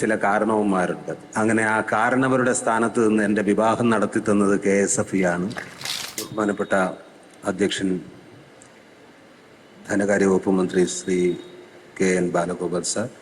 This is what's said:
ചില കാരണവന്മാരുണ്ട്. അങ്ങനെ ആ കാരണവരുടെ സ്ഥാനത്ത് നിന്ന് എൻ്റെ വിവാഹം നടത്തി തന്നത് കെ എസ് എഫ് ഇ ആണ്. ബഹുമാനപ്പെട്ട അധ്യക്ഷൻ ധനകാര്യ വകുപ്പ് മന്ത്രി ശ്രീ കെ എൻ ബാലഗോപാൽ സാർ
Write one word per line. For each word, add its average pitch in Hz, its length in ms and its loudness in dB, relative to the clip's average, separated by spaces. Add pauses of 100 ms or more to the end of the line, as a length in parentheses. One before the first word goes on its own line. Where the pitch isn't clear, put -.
ചില 110 120 2 (120)
കാരണവന്മാരുണ്ട്. 101 880 0 (260)
അങ്ങനെ 113 240 2 (120)
ആ - 20 2 (160)
കാരണവരുടെ 127 680 2
സ്ഥാനത്ത് 113 460 0
നിന്ന് 107 200 4
എൻ്റെ 104 240 2
വിവാഹം 110 420 2
നടത്തി 107 340 0
തന്നത് 101 280 4 (100)
കെ 98 100 2 (100)
എസ് 92 160 0
എഫ് - 180 -4
ഇ - 20 2 (120)
ആണ്. 90 140 -2 (720)
ബഹുമാനപ്പെട്ട 101 540 -4 (760)
അധ്യക്ഷൻ 95 380 -2 (2000)
ധനകാര്യ 98 420 2
വകുപ്പ് 95 280 2
മന്ത്രി 92 240 2 (140)
ശ്രീ 92 220 -2 (800)
കെ 92 100 2 (120)
എൻ 90 140 0
ബാലഗോപാൽ 87 580 -4
സാർ 110 140 -4 (140)